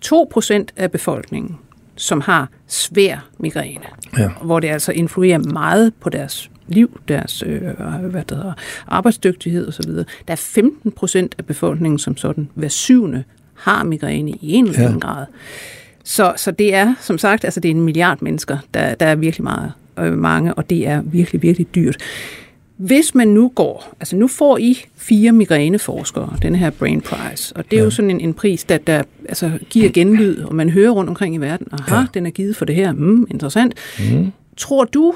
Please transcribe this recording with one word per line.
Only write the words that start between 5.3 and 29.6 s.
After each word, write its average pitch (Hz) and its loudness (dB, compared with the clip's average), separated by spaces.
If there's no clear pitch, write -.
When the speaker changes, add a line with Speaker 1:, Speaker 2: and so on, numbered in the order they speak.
Speaker 1:
meget 160 2
på - -6
deres - -8
liv, 220 2
deres, - -4
øh, - -6
hvad 180 -6
det - -8
hedder, 180 -8
arbejdsdygtighed 180 0
og 160 -8
så - -10
videre. 165 -4
Der 175 -8
er 165 -4
femten 226 0
procent - -2
af 175 -12
befolkningen, 156 -2
som 143 -6
sådan 147 -4
hver 151 -4
syvende 185 2
har 196 -2
migræne 151 -4
i - -10
en 196 4
eller 160 0
Speaker 2:
Ja. 120 6
Speaker 1:
anden 113 0
grad. - -8
Så, 180 2
så - -4
det 208 2
er, 208 4
som 180 -2
sagt, 208 2
altså, 185 -4
det 170 0
er 160 2
en 165 2
milliard 165 2
mennesker, 151 -4
der, 127 -2
der 160 0
er 156 4
virkelig 160 -2
meget, - -6
øh, - 0
mange, 160 0
og - -4
det 165 0
er 147 0
virkelig, 170 -2
virkelig 170 0
dyrt. 160 2
Hvis 262 2
man 240 6
nu 220 6
går, - -4
altså, 165 -8
nu 214 4
får 269 4
I 247 2
fire 220 4
migræneforskere, 165 2
den 165 0
her 175 2
Brain - -2
Prize, - -10
og 165 -8
det 220 4
er 220 6
jo 214 4
Speaker 2:
Ja. 214 2
Speaker 1:
sådan 202 0
en, 180 -2
en 165 -2
pris, 190 -2
der, 165 0
der, 151 0
altså, 165 -4